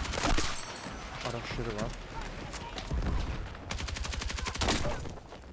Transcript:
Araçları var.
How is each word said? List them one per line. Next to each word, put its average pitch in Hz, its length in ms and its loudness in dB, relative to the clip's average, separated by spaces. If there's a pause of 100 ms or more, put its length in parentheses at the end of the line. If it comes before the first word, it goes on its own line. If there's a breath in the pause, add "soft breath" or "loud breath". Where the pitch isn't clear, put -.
(1200)
Araçları 117 520 -2
var. 120 160 0 (3500)